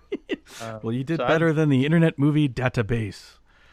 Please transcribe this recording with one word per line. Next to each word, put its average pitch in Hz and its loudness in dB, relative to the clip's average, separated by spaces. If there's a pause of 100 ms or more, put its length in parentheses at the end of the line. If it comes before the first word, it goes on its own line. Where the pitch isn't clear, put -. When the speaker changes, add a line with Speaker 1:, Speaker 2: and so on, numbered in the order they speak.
(120)
Speaker 1:
<laughs> - -12
Speaker 2:
Uh, 113 -12
Speaker 1:
Well, 110 -4
you 131 -2
did 160 -4
Speaker 2:
so 131 -2
Speaker 1:
better 160 2
Speaker 2:
I'm 156 0
Speaker 1:
than 151 2
the 131 4
Internet 165 2
Movie 147 2
Database. 117 -4 (360)